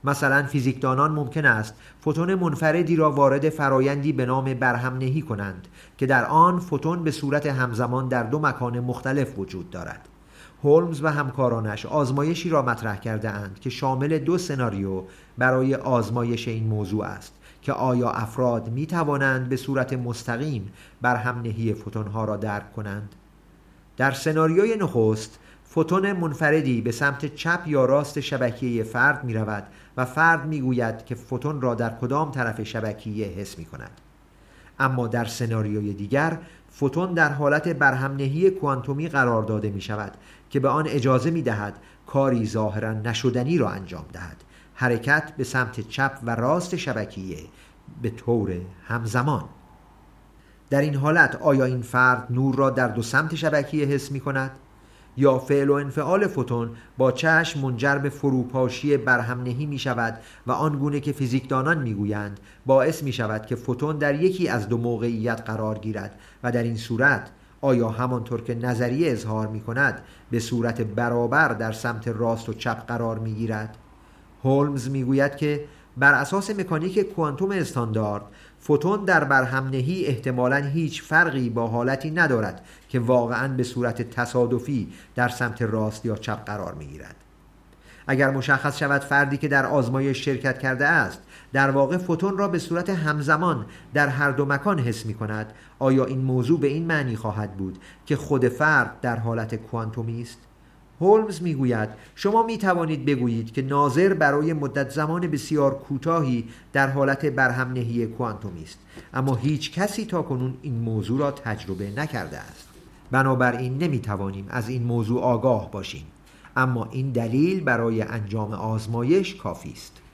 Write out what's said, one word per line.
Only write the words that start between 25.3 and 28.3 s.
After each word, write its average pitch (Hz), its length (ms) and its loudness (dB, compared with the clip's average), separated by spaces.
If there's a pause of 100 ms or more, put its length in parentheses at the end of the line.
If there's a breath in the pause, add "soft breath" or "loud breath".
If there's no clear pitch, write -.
فوتون 180 480 0
منفردی 151 720 2
به 117 100 -2
سمت 143 440 -2
چپ 170 300 -2
یا 143 200 4
راست 143 340 2
شبکیه 123 640 -2